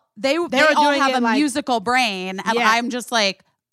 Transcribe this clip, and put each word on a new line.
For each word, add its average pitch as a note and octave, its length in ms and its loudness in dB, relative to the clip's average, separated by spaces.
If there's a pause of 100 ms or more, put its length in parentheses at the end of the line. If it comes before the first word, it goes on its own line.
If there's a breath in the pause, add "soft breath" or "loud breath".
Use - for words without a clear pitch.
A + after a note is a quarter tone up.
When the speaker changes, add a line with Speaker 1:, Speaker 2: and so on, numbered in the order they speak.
(180)
Speaker 1:
they, C4+ 200 0
Speaker 2:
They F4 120 -4
Speaker 1:
they C4 120 2
Speaker 2:
were D#4 140 6
Speaker 1:
all D4 160 4
Speaker 2:
doing C#4 100 2
Speaker 1:
have C4+ 100 2
Speaker 2:
it, B3+ 60 0
Speaker 1:
a B3 40 0
Speaker 2:
like A#3 160 0
Speaker 1:
musical C4+ 420 -2
brain. F#3+ 680 -2
And A3+ 100 0
Speaker 2:
Yeah. A#3 140 2
Speaker 1:
I'm A#3 220 0
just A#3+ 200 -8
like, G3+ 320 0 (300)